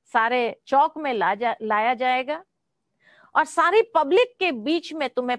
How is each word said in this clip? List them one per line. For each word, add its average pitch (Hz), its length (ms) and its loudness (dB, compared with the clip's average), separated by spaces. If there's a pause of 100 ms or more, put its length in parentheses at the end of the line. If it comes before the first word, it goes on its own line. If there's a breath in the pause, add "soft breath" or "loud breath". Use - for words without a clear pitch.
सारे 233 640 -2
चौक 294 300 2
में 294 160 -4
ला 190 220 -2
जा-, 220 260 -4
लाया 220 320 0
जाएगा 254 500 -4 (920 soft breath)
और 302 100 2
सारी 349 360 4
पब्लिक 453 580 2
के 370 120 0
बीच 285 420 -4
में 294 160 -4
तुम्हें 247 300 -4